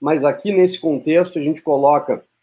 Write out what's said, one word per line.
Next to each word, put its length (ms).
mas 240
aqui 260
nesse 260
contexto 600
a 20
gente 200
coloca 640